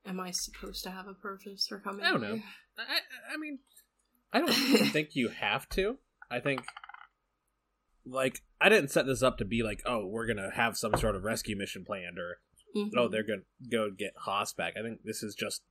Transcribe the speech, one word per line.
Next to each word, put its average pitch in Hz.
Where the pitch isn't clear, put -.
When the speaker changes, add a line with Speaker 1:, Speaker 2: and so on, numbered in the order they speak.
Speaker 1:
am 185
I 180
supposed -
to 185
have 185
a 196
purpose 196
for 202
coming 202
Speaker 2:
I 370
don't 294
Speaker 1:
here? 208
Speaker 2:
know. 220
I, -
I, 262
I 311
mean, 302
I 220
don't 311
Speaker 1:
<laughs> 269
Speaker 2:
think 151
you 120
have 110
to. 208
I 123
think, 131
like, 131
I 175
didn't 180
set 160
this 127
up 127
to 113
be 113
like, 107
"Oh, 110
we're 110
gonna 101
have 117
some 110
sort 107
of 92
rescue 110
mission 98
planned," 90
or, 87
Speaker 1:
Mm-hmm. 208
Speaker 2:
"Oh, 120
they're 110
gonna 104
go 110
get 95
Haas 101
back." 90
I 107
think 113
this 107
is 104
just -